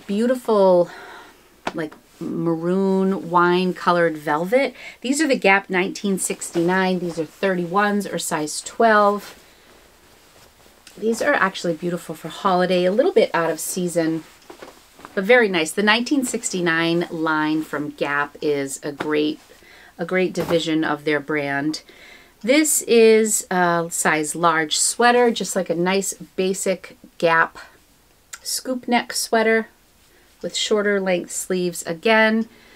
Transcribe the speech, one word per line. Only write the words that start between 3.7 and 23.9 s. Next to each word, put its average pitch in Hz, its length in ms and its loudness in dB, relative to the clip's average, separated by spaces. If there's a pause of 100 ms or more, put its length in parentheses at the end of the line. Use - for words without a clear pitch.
colored 170 420 2
velvet. 180 560 0 (300)
These 277 180 -2
are 311 60 0
the 269 100 2
Gap 196 320 2
nineteen 190 500 -2
sixty-nine. 185 840 -2
These 170 180 -6
are 156 80 -4
thirty-ones 196 800 -2
or 175 120 -6
size 151 440 -6
twelve. 208 760 2 (1600)
These 220 240 -2
are 285 140 0
actually 185 400 -2
beautiful 170 400 -8
for 160 140 -14
holiday, 180 580 0
a 180 60 0
little 294 200 2
bit - 220 4
out 165 160 0
of 156 100 -6
season, 160 640 -4 (920)
but 196 100 -2
very 233 240 4
nice. 165 240 -2
The 202 100 -2
nineteen 240 420 2
sixty-nine 170 840 -2
line 156 520 -2
from 147 280 -6
Gap 147 500 -4
is 139 420 -4
a 147 100 -8
great, 151 460 -2 (600)
a 175 80 -6
great 185 260 0
division 160 520 -2
of 147 200 -4
their 147 160 0
brand. 143 600 -4 (600)
This 294 400 2
is 220 680 4
a 170 400 2